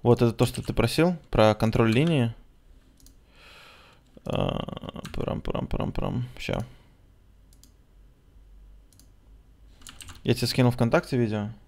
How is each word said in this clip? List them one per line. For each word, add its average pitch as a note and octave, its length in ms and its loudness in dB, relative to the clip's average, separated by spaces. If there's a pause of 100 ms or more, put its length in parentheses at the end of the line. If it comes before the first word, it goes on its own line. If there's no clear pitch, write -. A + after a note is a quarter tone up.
Вот A#2+ 160 6
это A#2 100 4
то, B2 140 2
что - 160 -6
ты - 100 -6
просил D#3+ 440 2 (140)
про G#2+ 260 6
контроль A2+ 360 2
линии. C3 400 2 (1900)
А, - 760 -6 (120)
парам, - 280 -4
парам, - 260 -4
парам, - 240 -4
парам. - 380 -4 (100)
Ща. - 260 -6 (3500)
Я B2 120 2
тебе A#2+ 120 -2
скинул B2 240 2
ВКонтакте B2+ 460 0
видео. G#2+ 320 -2 (200)